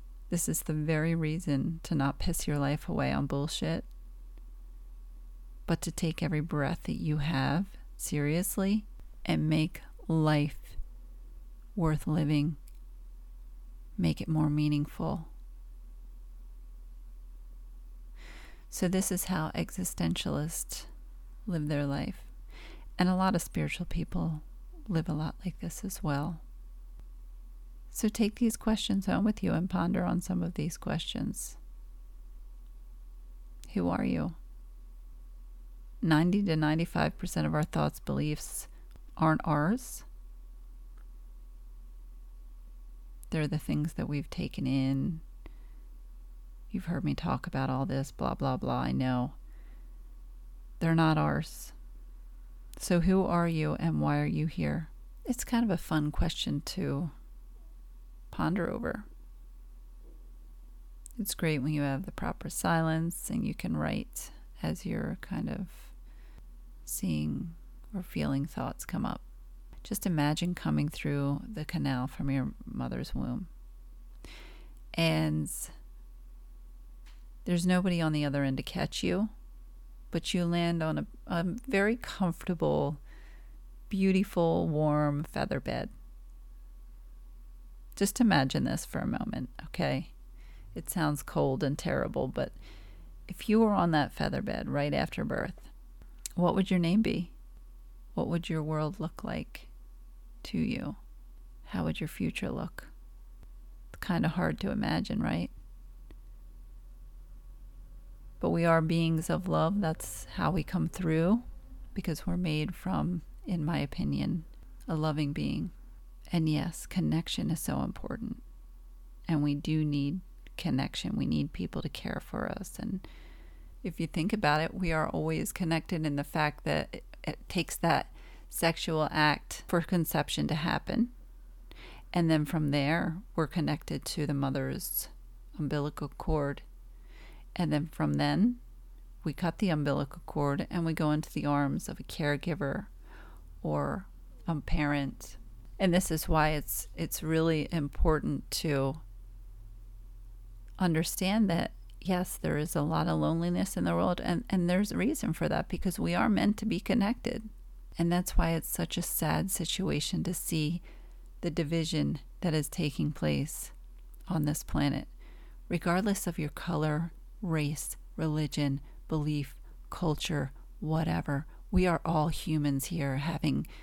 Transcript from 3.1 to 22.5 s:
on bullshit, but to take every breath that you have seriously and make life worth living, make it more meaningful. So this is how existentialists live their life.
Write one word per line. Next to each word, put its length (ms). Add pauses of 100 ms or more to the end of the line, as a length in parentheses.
on 140
bullshit, 580 (1800)
but 160
to 100
take 300
every 200
breath 420
that 180
you 160
have 480 (320)
seriously 880 (400)
and 240
make 320 (260)
life 680 (1000)
worth 320
living, 500 (1400)
make 240
it 60
more 220
meaningful. 800 (3500)
So 180
this 240
is 140
how 300
existentialists 1300 (640)
live 200
their 180
life. 400 (720)